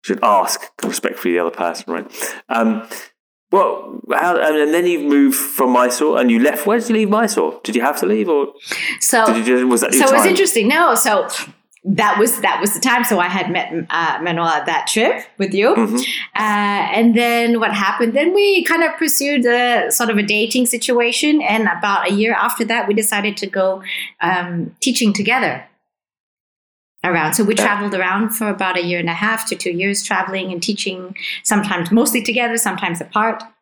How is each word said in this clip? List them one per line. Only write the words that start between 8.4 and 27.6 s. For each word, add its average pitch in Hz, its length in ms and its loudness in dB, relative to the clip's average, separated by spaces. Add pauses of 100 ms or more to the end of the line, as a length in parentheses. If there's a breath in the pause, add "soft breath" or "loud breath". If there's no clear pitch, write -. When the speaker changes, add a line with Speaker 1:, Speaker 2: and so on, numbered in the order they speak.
Speaker 2:
So, 220 260 2
Speaker 1:
did 113 200 2
you 123 120 4
just, 127 100 2
was 120 140 4
that - 100 0
your 127 140 4
Speaker 2:
so - 20 6
it - 60 6
was 113 80 6
Speaker 1:
time? 101 80 6
Speaker 2:
interesting. 233 380 2
No, 302 260 4
so 214 340 2 (560)
that 208 340 2
was, 220 220 2
that 190 200 0
was 208 140 0
the - 60 -6
time. 247 240 2
So 208 140 2
I 175 100 2
had 180 220 -4
met, 180 200 -2 (200)
uh, 156 320 -2
Manuel 170 240 -2
at 151 200 0
that 160 200 -2
trip - 380 0 (140)
with 190 140 -2
you. 214 220 2
Speaker 1:
Mm-hmm. 226 220 0
Speaker 2:
Uh, 247 40 -2 (380 loud breath)
and 208 800 0
then 233 440 2
what 214 140 0
happened? 214 400 -2
Then 311 200 2
we 403 300 2
kind 330 200 0
of 320 120 -2
pursued 285 480 0
a 240 460 2
sort 233 180 0
of 220 80 0
a 208 60 2
dating 220 440 0
situation. 240 760 0
And 214 260 0
about 180 420 0
a 202 40 0
year 220 200 2
after 226 320 -2
that, 226 220 0
we 208 60 2
decided 208 440 -2
to 202 100 -6
go, 190 340 -2 (400 loud breath)
um, 175 580 -4
teaching 226 320 0
together 202 520 -4 (1400)
around. 165 300 0
So 226 80 2
we 208 140 2
Speaker 1:
Yeah. 208 100 2